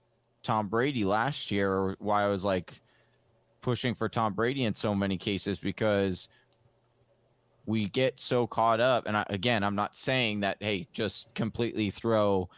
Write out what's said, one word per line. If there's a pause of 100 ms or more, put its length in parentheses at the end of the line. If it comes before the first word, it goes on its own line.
(440)
Tom
Brady
last
year,
or
why
I
was,
like, (800)
pushing
for
Tom
Brady
in
so
many
cases,
because (1400)
we
get
so
caught
up.
And
I,
again,
I'm
not
saying
that,
hey,
just
completely
throw